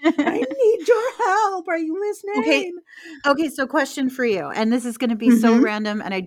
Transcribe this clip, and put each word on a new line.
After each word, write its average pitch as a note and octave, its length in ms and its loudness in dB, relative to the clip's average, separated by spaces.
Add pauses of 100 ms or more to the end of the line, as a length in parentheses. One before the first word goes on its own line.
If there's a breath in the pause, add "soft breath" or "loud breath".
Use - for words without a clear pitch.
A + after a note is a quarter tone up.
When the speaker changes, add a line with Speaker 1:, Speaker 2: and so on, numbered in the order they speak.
Speaker 1:
I - 0 -
Speaker 2:
<laughs> A4+ 560 -2
Speaker 1:
need G#4+ 300 2
your A#4 300 2
help! G4 500 0
Are E4 100 -2
you D#4+ 160 -4
Speaker 2:
Okay. G4+ 140 -4
Speaker 1:
listening?" G4 640 -2 (540 loud breath)
Speaker 2:
Okay, C#4+ 220 2
so C4 200 -6
question C4+ 420 -2
for B3+ 140 -4
you, F#3 240 -2
and A3 240 0
this A#3+ 120 0
is A#3 140 -8
gonna A#3 160 0
be A3+ 160 2
so A3+ 240 6
Speaker 1:
Mm-hmm. A#3+ 80 6
Speaker 2:
random, G#3+ 400 -2
and G3 100 -6
I F#3+ 140 -4